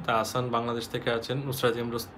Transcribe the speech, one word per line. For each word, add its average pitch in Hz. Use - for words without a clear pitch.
তাহসান 120
বাংলাদেশ 117
থেকে 120
আছেন, 120
নুসরাত 127
ইমরোজ 117